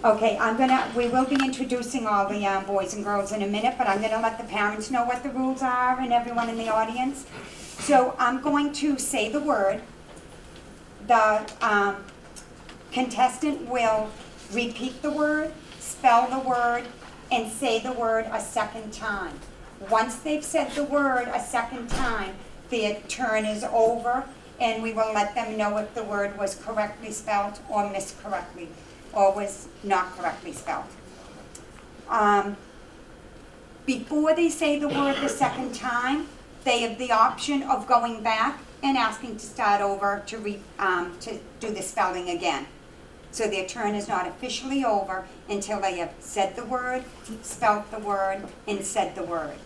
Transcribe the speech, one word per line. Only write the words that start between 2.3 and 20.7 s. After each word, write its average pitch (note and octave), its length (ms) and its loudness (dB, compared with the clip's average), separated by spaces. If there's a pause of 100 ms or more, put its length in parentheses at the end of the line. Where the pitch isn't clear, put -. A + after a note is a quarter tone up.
um, G3 220 2
boys G3 260 0
and G#3 100 -6
girls G3+ 300 0
in G#3+ 80 -2
a G3 60 0
minute, A3 320 2
but G#3+ 100 2
I'm G3+ 140 2
gonna A3 180 0
let A3+ 160 0
the A#3+ 80 -10
parents G#3+ 460 -2
know B3 120 2
what B3 200 -2
the C#4 80 -4
rules C4 320 -2
are B3+ 360 2
and B3 140 0
everyone A#3+ 380 0
in A3+ 80 -4
the A3+ 100 -4
audience. A3+ 560 0 (540)
So B3+ 400 6
I'm B3+ 240 2
going C#4+ 320 2
to C#4+ 240 2
say A3 320 0
the D4 100 0
word. G#3+ 400 2 (1300)
The, G#3+ 440 6 (120)
um, G3+ 420 2 (880)
contestant B3+ 760 2
will A3 440 2 (420)
repeat A#3+ 480 -2
the D4 100 0
word, D4+ 440 0 (240)
spell B3 500 6
the C4 180 -2
word, A#3+ 380 2 (480)
and A3 180 0
say A#3 300 0
the B3+ 120 -4
word A3+ 380 0
a A3 120 -4
second G#3+ 500 -4
time. F#3+ 480 -6 (480)
Once A3+ 280 4
they've D4+ 280 -2
said D4+ 280 0